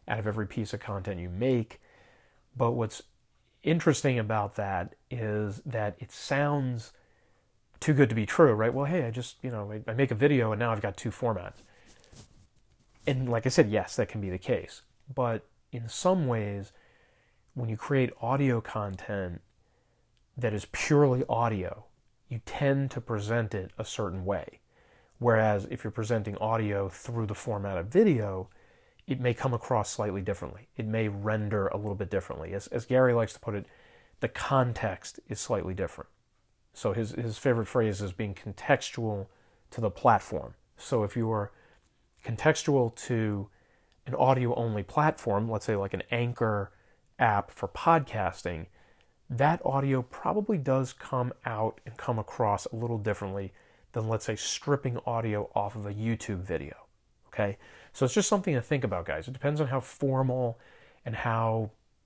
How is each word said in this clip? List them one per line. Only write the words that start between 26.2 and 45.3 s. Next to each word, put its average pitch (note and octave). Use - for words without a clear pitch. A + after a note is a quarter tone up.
audio G#2+
through A#2
the G#2
format G2
of G2
video, A2
it C3
may B2
come B2
across A2+
slightly G2+
differently. F#2
It A2+
may A2
render G#2
a -
little G#2
bit F#2+
differently. E2
As, G2
as A#2+
Gary B2+
likes A2+
to -
put G#2+
it, G2+
the B2
context A#2+
is G#2
slightly F#2
different. F2
So G#2+
his, A2
his A2+
favorite A#2
phrase G#2+
is F#2+
being G2+
contextual G#2+
to -
the G#2+
platform. -
So A2+
if G2+
you A2+
are G#2
contextual C3
to G#2+
an C3
audio-only A#2+
platform, A2+